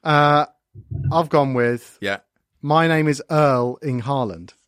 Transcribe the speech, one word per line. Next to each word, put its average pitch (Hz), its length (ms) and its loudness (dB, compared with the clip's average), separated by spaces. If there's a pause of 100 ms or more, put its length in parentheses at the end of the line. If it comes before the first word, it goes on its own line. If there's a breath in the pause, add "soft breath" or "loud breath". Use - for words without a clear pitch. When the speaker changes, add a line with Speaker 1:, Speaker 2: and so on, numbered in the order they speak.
Speaker 1:
Uh, 147 440 2 (640)
I've 160 180 0
gone 139 240 2
with 120 480 -4
Speaker 2:
Yeah. 98 160 -4 (460)
Speaker 1:
My 156 240 2
Name 156 200 2
is 143 220 -2
Earl 127 540 0
in 127 180 -4
Haaland. 107 520 -6 (140)